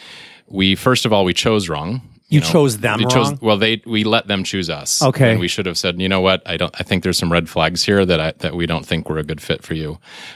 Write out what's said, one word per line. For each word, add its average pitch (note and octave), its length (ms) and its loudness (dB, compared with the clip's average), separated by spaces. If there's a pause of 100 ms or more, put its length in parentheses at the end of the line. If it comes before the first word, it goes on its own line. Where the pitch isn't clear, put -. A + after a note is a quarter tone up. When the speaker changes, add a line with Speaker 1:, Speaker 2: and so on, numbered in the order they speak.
(480)
Speaker 1:
we, F#2+ 280 2
first B2 300 0
of A2 80 0
all, G2+ 100 4
we F2+ 100 2
chose G#2+ 360 0
wrong. E2+ 320 -6 (260)
Speaker 2:
You D3+ 140 4
Speaker 1:
know? - 60 0
Speaker 2:
chose C#3+ 320 2
them A2 180 0
Speaker 1:
We A#2+ 80 0
chose, B2 240 2
Speaker 2:
wrong? C#3+ 120 -8
Speaker 1:
well, G#2+ 160 2
they, A2 280 0
we A2 180 0
let G#2+ 240 0
them G2 160 -2
choose F2 260 -4
us. - 320 -4
Speaker 2:
Okay. C3 300 4
Speaker 1:
And G#2+ 80 2
we F2 80 -2
should F#2+ 180 -4
have F2 120 -4
said, F2+ 240 -2
"You F#2 80 0
know F#2+ 120 2
what? F#2 240 4
I E2+ 120 -6
don't, E2+ 200 -4
I - 60 -4
think F#2 200 -2
there's F2+ 140 0
some E2+ 140 0
red E2+ 160 2
flags E2+ 380 0
here G2+ 200 4
that F2 140 2
I, D#2+ 200 -2
that D#2+ 160 -4
we E2+ 100 -2
don't E2 200 -4
think E2 240 -4
we're D#2 100 -4
a D2+ 40 -4
good D2+ 180 -8
fit - 220 -6
for D#2+ 120 -8
you." D#2 220 -8 (380)